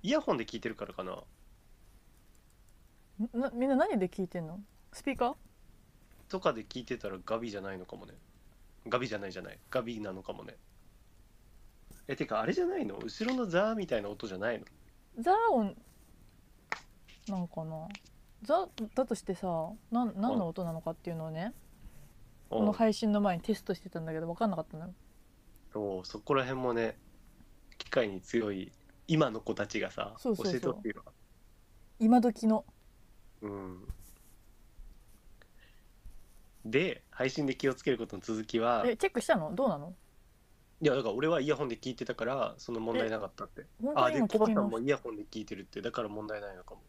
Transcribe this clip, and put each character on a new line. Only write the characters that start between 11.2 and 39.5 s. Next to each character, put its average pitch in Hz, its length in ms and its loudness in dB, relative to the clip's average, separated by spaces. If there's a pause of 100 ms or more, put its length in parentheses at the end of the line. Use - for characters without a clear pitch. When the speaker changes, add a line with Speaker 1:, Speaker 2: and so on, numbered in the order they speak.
Speaker 1:
え、 135 80 -2
て 147 100 -2
か 110 140 0
あ 113 60 0
れ 170 60 2
じ 349 100 2
ゃ 349 40 4
な 370 100 0
い 302 80 0
の？ - 140 -6
後 - 320 -4
ろ 262 60 0
の 240 100 0
ザ 190 260 4
ー - 40 0
み 196 100 -2
た 120 120 0
い 101 40 0
な 101 60 -6
音 104 180 -8
じ 95 80 -4
ゃ 92 40 -6
な 113 140 0
い 107 60 -2
の？ - 60 -10 (540)
Speaker 2:
ザ 330 140 4
ー 403 40 8 (160)
音 214 240 2 (1500)
な 196 100 -2
ん 175 80 -2
か 165 180 -8
な？ 160 240 -8 (540)
ザ 339 260 2 (260)
だ 254 120 2
と 233 80 -2
し - 80 -8
て 190 140 -2
さ、 196 100 -4 (460)
な 240 120 2
ん、 208 160 -2
何 247 180 2
の 180 100 0
音 170 160 -4
な 165 80 -2
の 160 100 -6
か 165 80 -2
っ 165 60 -4
て - 140 -8
い - 20 -4
う 165 40 -4
の 160 100 -6
を 160 40 -6
ね、 160 240 -6 (960)
Speaker 1:
う 226 60 0
ん。 - 20 4
Speaker 2:
こ 214 60 6
の 208 80 6
配 220 200 6
信 214 200 2
の 208 80 4
前 190 160 4
に 165 60 -6
テ 214 120 2
ス - 80 -6
ト 190 120 -2
し - 60 -8
て 180 100 -14
た 170 100 -6
ん 160 40 -6
だ 160 80 -6
け 160 80 -2
ど、 165 60 -4
分 170 100 -4
か 226 100 2
ん 202 40 4
な 175 60 0
か 160 60 -2
っ - 40 -6
た - 100 -14
の 160 100 -10
よ。 180 80 -12 (800)
Speaker 1:
そ 101 280 -2
う、 92 60 -14
そ - 140 -10
こ - 140 2
ら 135 80 6
辺 131 180 -2
も 123 140 2
ね、 113 240 2 (800)
機 - 120 -12
械 117 180 4
に 95 120 -6
強 110 320 0
い 92 200 -6 (360)
今 151 220 6
の 113 100 -6
子 110 140 -2
た 104 120 0
ち 104 140 -2
が 95 100 0
さ、 104 280 -6
Speaker 2:
そ - 120 0
う 208 60 2
そ 226 60 -4
う 214 40 0
そ 185 60 2
う。 - 0 -
Speaker 1:
教 127 60 2
え - 20 0
て - 80 0
ほ 104 140 -4
し 113 60 -4
い 101 40 -4
わ。 - 200 -14 (880)
Speaker 2:
今 226 220 10
時 226 260 6
の。 220 180 6 (800)
Speaker 1:
う 104 60 -6
ん。 98 400 -8 (2750)
で、 135 460 2
配 127 200 0
信 143 160 0
で 131 100 0
気 139 120 2
を 131 60 2
つ - 80 -12
け 147 80 2
る 120 80 4
こ 113 80 -4
と 104 100 -10
の 90 60 -10
続 110 220 -2
き - 160 0
は、 117 260 4
Speaker 2:
え、 233 100 2
チ 392 120 2
ェ - 20 2
ッ - 20 -20
ク 240 80 0
し - 60 -6
た 311 100 6
の？ 156 180 -2